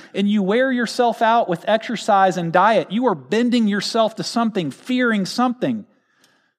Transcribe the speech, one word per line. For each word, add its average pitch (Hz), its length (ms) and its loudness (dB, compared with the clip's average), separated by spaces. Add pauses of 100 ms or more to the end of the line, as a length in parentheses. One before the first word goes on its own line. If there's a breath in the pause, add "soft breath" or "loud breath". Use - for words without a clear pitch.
(140 loud breath)
and 202 140 -2
you 208 140 0
wear 240 280 0
yourself 240 520 -2
out 226 260 2
with 170 180 -4
exercise 202 680 2
and 165 160 -4
diet. 180 400 2
You 247 140 -2
are 208 80 2
bending 214 540 0
yourself 214 480 0
to 202 60 -8
something, 220 480 -2
fearing 240 540 -2
something. 233 640 -2 (720)